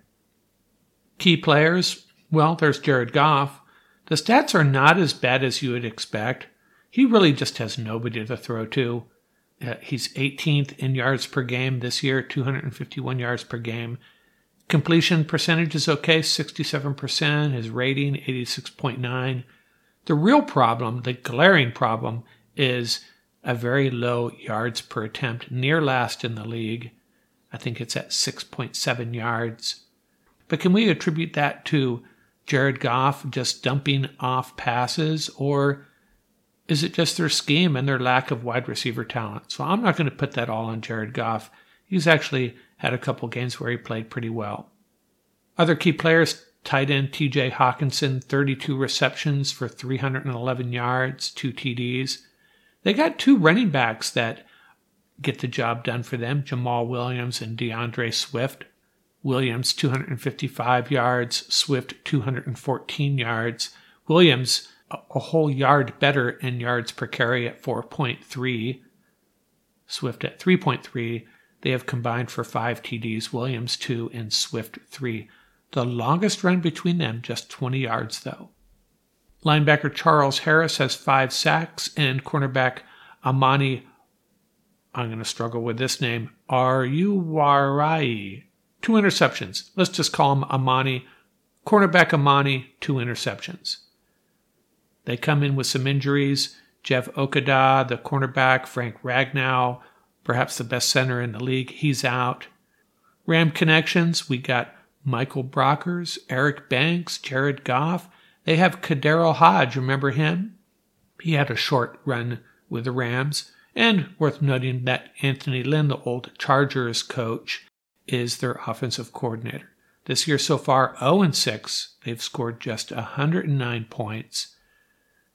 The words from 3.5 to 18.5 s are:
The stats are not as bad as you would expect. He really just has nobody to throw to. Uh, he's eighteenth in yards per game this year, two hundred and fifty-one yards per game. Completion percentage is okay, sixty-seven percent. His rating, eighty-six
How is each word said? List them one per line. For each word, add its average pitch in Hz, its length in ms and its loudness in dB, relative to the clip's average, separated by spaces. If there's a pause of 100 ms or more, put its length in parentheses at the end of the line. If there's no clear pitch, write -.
The 165 80 0
stats 262 400 2
are 165 100 6
not 139 320 6
as 165 160 2
bad 131 320 2
as 123 160 -2
you 127 120 -4
would 120 120 -4
expect. 110 600 -6 (420)
He 262 160 4
really 202 300 6
just - 240 -6
has 113 180 -6
nobody 113 480 -6
to 117 140 -6
throw 110 260 -6
to. 120 400 -2 (560)
Uh, 120 220 -6
he's - 340 -8
eighteenth 139 600 0
in 131 160 -2
yards 131 320 0
per - 160 -4
game 123 380 -2
this 123 220 -4
year, 135 200 0
two 127 220 -4
hundred 135 200 -4
and 117 100 -6
fifty-one 127 440 -8
yards 120 260 -4
per 120 140 -10
game. 117 400 -8 (720)
Completion 160 580 4
percentage 165 480 0
is 156 160 0
okay, 160 320 2
sixty-seven 143 720 -4
percent. 147 580 0
His 113 160 -4
rating, 135 480 -2
eighty-six 127 540 -6